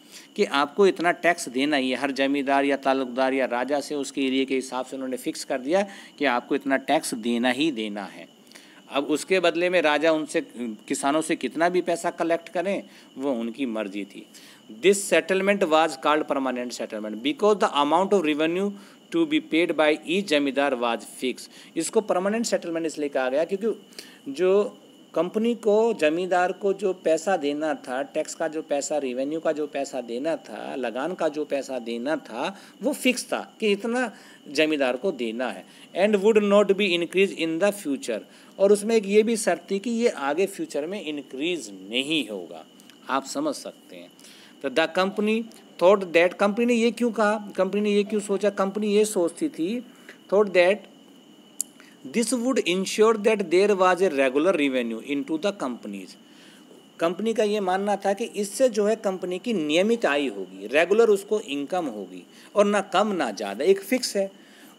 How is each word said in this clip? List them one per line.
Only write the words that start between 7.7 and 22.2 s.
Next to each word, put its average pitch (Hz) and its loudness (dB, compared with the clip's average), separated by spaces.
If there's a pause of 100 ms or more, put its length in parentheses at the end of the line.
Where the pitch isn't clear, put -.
देना 107 -6
है। 85 -16 (580)
अब 139 0
उसके 151 0
बदले 170 2
में 180 2
राजा 151 4
उनसे, 156 0 (160)
किसानों 139 -2
से 165 -2
कितना 151 0
भी 180 0
पैसा 170 -2
कलेक्ट 165 -4
करें, 180 -4 (340)
वो 135 -2
उनकी 117 -4
मर्जी 104 -6
थी। - -18 (600)
This 196 4
settlement 190 2
was 160 6
called 151 0
permanent 127 -4
settlement 107 -8
because 190 2
the 208 2 (160)
amount 180 2
of 180 4
revenue 165 0 (440)
to 165 2
be 151 2 (120)
paid 170 2
by 151 4 (140)
each 196 0
जमींदार 139 2
was 117 -2
fixed। - -8 (260)
इसको 165 0
परमानेंट 202 -2